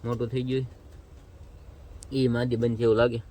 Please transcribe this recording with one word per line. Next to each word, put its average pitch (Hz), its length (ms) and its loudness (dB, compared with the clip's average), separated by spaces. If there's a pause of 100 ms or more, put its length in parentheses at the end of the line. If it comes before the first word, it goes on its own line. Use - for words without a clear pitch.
મોટું 117 280 -2
થઈ 127 180 0
ગયું. 131 180 0 (1500)
ઈ 131 180 4
માદી 120 260 0
બનશે 117 260 2
એવું 110 140 8
લાગે. 117 180 4 (120)